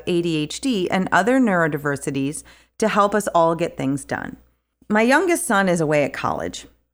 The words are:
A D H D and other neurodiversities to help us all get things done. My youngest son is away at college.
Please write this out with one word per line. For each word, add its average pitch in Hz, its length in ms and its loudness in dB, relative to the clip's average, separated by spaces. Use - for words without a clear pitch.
A 175 140 0
D 170 160 -2
H 151 240 -4
D 226 300 -2
and 190 200 0
other 240 300 4
neurodiversities 147 1000 0
to 220 100 2
help 202 280 2
us 208 140 0
all 165 260 4
get 165 240 -4
things 139 260 -2
done. - 320 -8
My 208 140 2
youngest 302 460 2
son 196 240 2
is 170 100 2
away 147 240 2
at 127 80 -4
college. - 540 -6